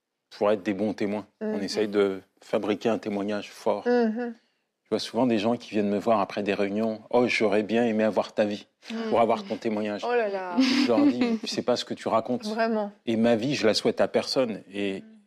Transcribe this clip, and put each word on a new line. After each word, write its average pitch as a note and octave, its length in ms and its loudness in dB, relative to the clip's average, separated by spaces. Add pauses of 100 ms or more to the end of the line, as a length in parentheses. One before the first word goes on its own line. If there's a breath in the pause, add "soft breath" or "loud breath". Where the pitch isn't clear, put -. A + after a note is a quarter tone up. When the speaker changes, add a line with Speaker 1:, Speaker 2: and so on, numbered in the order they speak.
(300)
Speaker 1:
pour G#2 200 0
être G#2+ 120 0
des G#2 120 0
bons G2 180 -2
témoins. G#2 340 -4 (140)
On G#3+ 160 -4
Speaker 2:
Mhm. G#3 60 -4
Speaker 1:
essaye G#2+ 260 -2
de G2 320 2 (220)
fabriquer G#2 460 -2
un G#2+ 100 2
témoignage G2+ 520 -4
fort. - 360 -2
Speaker 2:
Mhm. A#3+ 480 0 (500)
Speaker 1:
Je - 60 -20
vois G#2+ 80 0
souvent A#2 280 0
des A2+ 120 2
gens A2+ 180 0
qui - 140 -14
viennent G#2 180 0
me G2+ 100 0
voir G#2+ 220 2
après G2 220 -4
des G2+ 120 0
réunions. « G#2+ 560 -2
Oh, B2 160 4
j'aurais G#2+ 360 2
bien A2 240 0
aimé A2 180 2
avoir G#2+ 300 0
ta A2 100 2
vie G#2 220 -4 (240)
Speaker 3:
Mhm. A3+ 200 -6
Speaker 1:
pour A#2 100 4
avoir A2 240 2
ton G2+ 120 -6
témoignage. » G#2 500 -4
Speaker 2:
Oh B3 80 -2
là A3+ 140 0
là. F#3 300 -4
Speaker 1:
Je B3+ 300 4
leur - 180 4
dis, « B3 340 2
Tu - 60 -10
sais - 160 -4
pas A#2+ 140 2
ce - 80 -4
que A2+ 100 -6
tu - 140 -6
racontes. A2+ 380 0
Speaker 2:
Vraiment. G#3+ 460 -2 (140)
Speaker 1:
Et A2+ 100 0
ma A#2 200 4
vie, B2+ 180 -2
je G#2+ 120 0
la G#2 80 6
souhaite - 260 0
à G2 80 4
personne. A2+ 540 -2 (100)
Et G2 280 -4
Speaker 2:
Mhm. - 40 -20 (220)